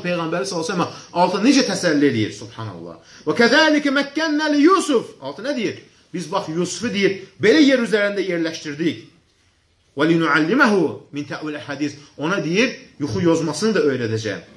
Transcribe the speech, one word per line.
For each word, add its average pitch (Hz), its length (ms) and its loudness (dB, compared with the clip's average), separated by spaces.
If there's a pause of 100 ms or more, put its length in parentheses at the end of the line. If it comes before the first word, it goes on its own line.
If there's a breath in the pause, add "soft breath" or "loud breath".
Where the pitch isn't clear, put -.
Peyğəmbəri 175 400 -4
sallallahu 175 260 -6
əleyhi 180 80 -2
və 147 60 0
səlləm - 360 -6
altı 180 240 0
necə 262 240 4
təsəlli 165 400 0
eləyir, 107 240 -2
subhanallah. 95 640 -14 (300 loud breath)
"Və - 140 0
kəzəlikə 294 580 4
məkkənnə 302 560 -2
li 294 100 2
Yusuf." 320 420 4 (160)
Altı 143 200 -12
nə 269 140 -4
deyir? 208 200 -2 (380 soft breath)
"Biz 160 180 -8
bax, 190 180 -4
Yusufu," 175 440 -4
deyir, 196 340 0 (140)
"belə 269 200 6
yer 269 180 6
üzərində 202 420 0 (100)
yerləşdirdik." 160 680 -4 (1000)
"Və 139 120 0
linualliməhu 165 920 2 (100)
min 147 140 -8
tə'vil 151 420 -10
hədis." 143 260 -6 (240 loud breath)
Ona 165 260 -4
deyir, 196 320 0 (240)
yuxu 143 220 -4
yozmasını 165 540 0
da 180 40 2
öyrədəcəm, 113 600 -2 (180)